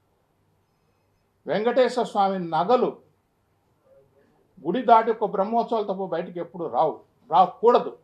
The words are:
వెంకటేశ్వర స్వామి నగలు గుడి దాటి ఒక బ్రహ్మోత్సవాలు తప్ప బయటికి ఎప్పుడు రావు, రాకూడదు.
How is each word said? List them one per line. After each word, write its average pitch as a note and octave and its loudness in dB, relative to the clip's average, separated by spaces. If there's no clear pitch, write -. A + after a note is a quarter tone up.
వెంకటేశ్వర A#3 0
స్వామి G3 0
నగలు F#3+ 2
గుడి F#3 -2
దాటి A3+ 6
ఒక A3 -2
బ్రహ్మోత్సవాలు A3+ -2
తప్ప F#3+ -6
బయటికి F3 -8
ఎప్పుడు E3+ -10
రావు, D3 2
రాకూడదు. F#3+ 4